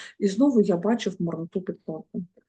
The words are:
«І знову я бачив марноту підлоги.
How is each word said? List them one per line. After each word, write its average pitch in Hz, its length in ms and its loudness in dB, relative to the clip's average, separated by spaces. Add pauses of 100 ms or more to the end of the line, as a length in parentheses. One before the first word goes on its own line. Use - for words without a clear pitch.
(180)
«І 202 100 2
знову 240 320 4
я 185 160 4
бачив 202 420 -2
марноту 170 420 -4
підлоги. 170 440 -10 (440)